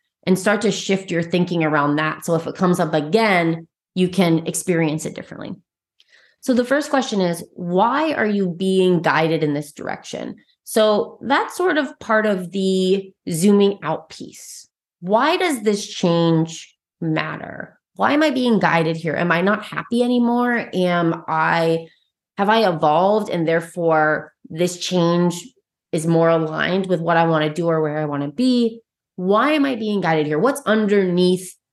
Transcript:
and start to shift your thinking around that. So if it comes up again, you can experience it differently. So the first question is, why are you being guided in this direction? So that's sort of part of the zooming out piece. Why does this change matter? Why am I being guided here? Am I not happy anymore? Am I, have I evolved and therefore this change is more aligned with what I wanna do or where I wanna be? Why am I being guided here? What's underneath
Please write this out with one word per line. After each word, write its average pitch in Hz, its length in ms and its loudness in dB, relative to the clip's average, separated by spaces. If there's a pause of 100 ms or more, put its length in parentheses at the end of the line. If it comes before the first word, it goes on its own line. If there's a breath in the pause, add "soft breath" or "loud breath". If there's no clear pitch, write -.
(260)
and 180 120 4
start 208 240 0
to 220 80 2
shift 190 400 -4
your 170 120 0
thinking 170 420 0
around 147 320 2
that. 156 280 -4
So 170 100 0
if 160 120 -2
it 139 80 -8
comes 180 260 2
up 160 140 0
again, 165 720 2 (260)
you 180 140 2
can 170 380 2
experience 165 580 -2
it - 100 -10
differently. - 380 -14 (880 soft breath)
So 262 140 0
the 240 100 2
first 285 260 -2
question 233 300 0
is, 175 240 -2 (100)
why 233 600 0
are - 120 0
you 202 240 0
being 185 500 2
guided 156 440 0
in 147 100 0
this 147 160 -6
direction? - 640 -10 (300 soft breath)
So - 580 0
that's 302 340 -2
sort 359 220 0
of 294 220 -4
part 214 260 0
of 185 240 -2
the 190 600 0 (180)
zooming 202 540 4
out 156 260 -6
piece. - 580 -20 (300)
Why 233 380 0
does 330 260 -2
this 208 240 -2
change 165 880 0 (240)
matter? - 800 -6 (160)
Why 220 180 0
am 302 120 2
I 302 60 2
being 247 280 2
guided 165 380 2
here? 160 180 -4
Am 170 160 0
I 170 100 2
not 208 240 0
happy - 380 -4
anymore? 240 720 0
Am 175 540 0
I, 165 580 0 (520 loud breath)
have 202 100 2
I 220 200 4
evolved 175 640 2
and 165 160 -2
therefore 165 840 0 (180)
this 175 280 -2
change 175 680 0 (460)
is 165 160 -2
more 165 200 4
aligned 160 580 0
with 180 140 -2
what 165 160 0
I 165 120 4
wanna 156 260 0
do 170 140 -2
or 160 120 0
where 151 180 -2
I 151 80 -2
wanna 143 260 -6
be? 240 480 0 (340)
Why 208 380 0
am 294 120 2
I 269 120 -2
being 214 240 -4
guided 160 260 0
here? 151 140 -2
What's 269 220 0
underneath 185 920 2 (180)